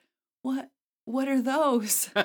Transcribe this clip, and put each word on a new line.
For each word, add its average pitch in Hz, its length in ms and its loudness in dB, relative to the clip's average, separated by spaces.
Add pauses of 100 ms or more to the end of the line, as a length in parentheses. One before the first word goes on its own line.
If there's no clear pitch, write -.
(420)
"What? 262 280 -6 (340)
What 262 240 -2
are 269 140 2
those? 262 720 0
<laughs> - 120 -20